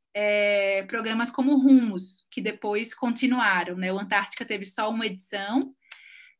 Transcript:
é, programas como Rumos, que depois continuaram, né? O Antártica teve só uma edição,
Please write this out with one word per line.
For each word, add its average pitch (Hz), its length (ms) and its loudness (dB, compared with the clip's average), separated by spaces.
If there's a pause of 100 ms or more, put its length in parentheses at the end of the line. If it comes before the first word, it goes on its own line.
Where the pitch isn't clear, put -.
(140)
é, 202 720 2
programas 220 480 -4
como 277 240 2
Rumos, 240 760 4
que - 120 -8
depois 214 520 -4
continuaram, 233 840 0
né? 185 160 -4
O 196 40 -4
Antártica 202 480 -4
teve 202 200 -6
só 220 240 -4
uma 226 160 -4
edição, 202 560 -4 (800)